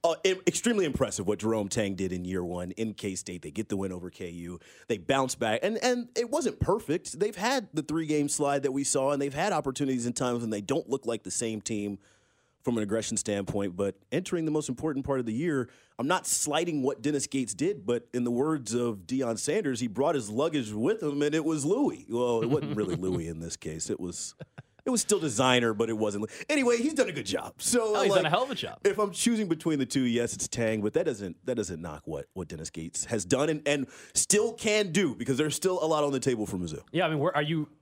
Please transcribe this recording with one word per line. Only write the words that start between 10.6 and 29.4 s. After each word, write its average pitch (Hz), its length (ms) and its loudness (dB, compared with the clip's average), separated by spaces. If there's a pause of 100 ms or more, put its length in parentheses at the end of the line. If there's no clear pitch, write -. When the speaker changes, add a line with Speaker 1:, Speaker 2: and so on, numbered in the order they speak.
Speaker 1:
don't 131 260 -2
look 131 200 -2
like 117 160 -2
the 90 80 -8
same 110 300 -2
team 101 360 -4 (680)
from 120 140 0
an 107 60 0
aggression 110 340 0
standpoint. 101 580 -2
But 98 200 -2 (160)
entering 170 340 -2
the 151 60 0
most 151 180 0
important 135 340 -4
part 135 160 0
of 123 60 -2
the 110 80 -2
year, 135 340 0 (300)
I'm 123 100 -2
not 180 200 0
slighting 151 560 0
what 127 180 -2
Dennis 143 240 0
Gates 131 300 -4
did, 165 300 -2
but 117 280 -2
in 123 100 0
the 120 80 0
words 127 440 0
of 113 320 -2
Deion 127 320 0
Sanders, 143 400 0
he 120 80 -2
brought 131 260 2
his 117 160 -2
luggage 131 420 0
with 143 300 0
him, 147 220 0
and 147 100 2
it 160 100 2
was 156 220 0
Louis. 208 420 2
Well, 117 360 2
it 117 60 2
wasn't 117 280 0
really 92 180 0
Speaker 2:
<laughs> - 20 -4
Speaker 1:
Louis 87 320 -2
in 82 100 -8
this 82 180 -8
case. 80 320 -8
It 104 100 -2
was, - 360 -8 (500)
it - 40 0
was 240 120 2
still 208 180 4
designer, 123 540 4
but 113 160 0
it 113 80 0
wasn't 104 260 0
Lou-, 107 60 -6 (200)
anyway, 247 280 4
he's 285 160 0
done 285 160 2
a - 40 -8
good 143 120 -6
job. - 320 -6
So, 226 380 2
Speaker 2:
Oh, 202 80 4
he's 202 80 4
Speaker 1:
like, 190 80 6
Speaker 2:
done 180 60 2
a 147 40 2
hell 202 140 4
of 277 80 -4
a 220 40 -4
job. - 280 -8
Speaker 1:
if 196 160 4
I'm 202 120 2
choosing 220 360 2